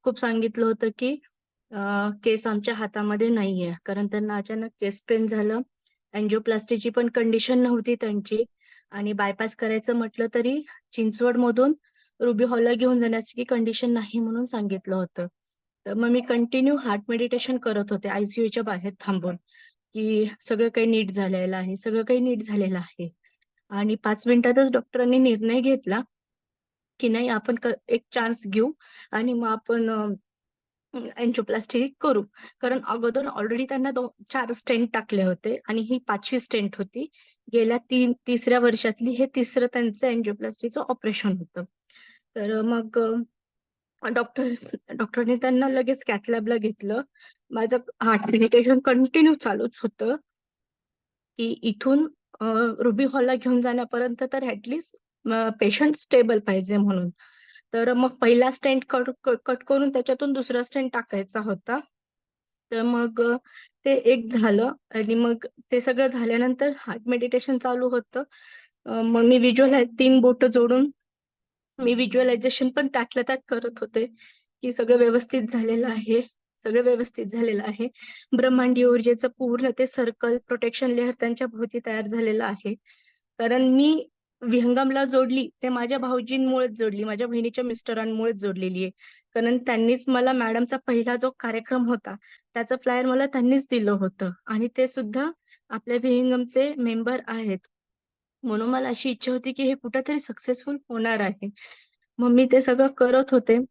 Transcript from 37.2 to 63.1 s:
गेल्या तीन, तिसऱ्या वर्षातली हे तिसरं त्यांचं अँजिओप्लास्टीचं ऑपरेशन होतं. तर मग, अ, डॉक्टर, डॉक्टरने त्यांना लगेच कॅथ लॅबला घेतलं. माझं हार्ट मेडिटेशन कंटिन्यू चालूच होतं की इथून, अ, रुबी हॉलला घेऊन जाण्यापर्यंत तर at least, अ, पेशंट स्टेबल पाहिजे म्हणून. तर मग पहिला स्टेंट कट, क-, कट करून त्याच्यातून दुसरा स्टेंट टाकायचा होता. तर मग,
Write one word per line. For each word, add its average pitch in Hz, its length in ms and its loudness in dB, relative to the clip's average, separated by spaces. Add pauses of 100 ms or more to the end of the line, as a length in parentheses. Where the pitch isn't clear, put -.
गेल्या 233 240 2
तीन, 247 360 2 (140)
तिसऱ्या 247 320 2
वर्षातली 233 500 0
हे 247 160 0 (100)
तिसरं 247 380 0
त्यांचं 233 340 -2
अँजिओप्लास्टीचं 220 760 -4
ऑपरेशन 208 560 -2
होतं. 175 260 -12 (720)
तर 220 260 -2
मग, 226 380 -2
अ, - 1120 -6
डॉक्टर, 240 380 -4 (480)
डॉक्टरने 240 400 -2
त्यांना 254 340 0
लगेच 262 380 -2
कॅथ 202 220 -4
लॅबला 233 280 -2
घेतलं. 214 440 -4 (480)
माझं 233 280 -2 (240)
हार्ट 220 200 2 (100)
मेडिटेशन 240 480 6
कंटिन्यू 269 560 4
चालूच 233 480 -4
होतं 226 320 -2 (1200)
की 233 260 -4
इथून, 262 440 2 (320)
अ, 214 60 -4 (340)
रुबी 233 260 2
हॉलला 262 300 0
घेऊन 254 260 0
जाण्यापर्यंत 240 600 -2 (100)
तर 269 100 -4
at 220 260 -8
least, 320 280 -10 (360)
अ, 226 160 0 (100)
पेशंट 294 360 2
स्टेबल 240 440 4
पाहिजे 196 380 -2
म्हणून. 190 320 2 (640)
तर 233 200 2
मग 247 160 2
पहिला 247 420 4
स्टेंट 262 380 0
कट, 254 200 0 (140)
क-, 240 220 0
कट 254 180 -4
करून 277 260 2
त्याच्यातून 269 440 -2
दुसरा 247 300 -2
स्टेंट 262 300 -4
टाकायचा 202 460 -6
होता. 214 400 -4 (920)
तर 226 100 -2
मग, 233 400 0